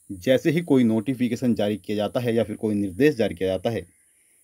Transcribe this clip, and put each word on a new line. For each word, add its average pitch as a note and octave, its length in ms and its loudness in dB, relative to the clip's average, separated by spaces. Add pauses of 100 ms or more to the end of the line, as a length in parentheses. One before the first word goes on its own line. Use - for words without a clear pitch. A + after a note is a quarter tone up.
(100)
जैसे B2+ 400 2
ही D#3 120 0
कोई C3+ 220 4
नोटिफिकेशन A#2 720 0
जारी G#2 220 0
किया G#2 200 -6
जाता G#2 240 -2
है A#2+ 140 0
या A2+ 100 2
फिर G#2+ 120 -6
कोई G#2+ 180 -2
निर्देश G2+ 420 2
जारी G2+ 180 0
किया F#2 140 -2
जाता F#2+ 220 -2
है G#2 100 -4 (640)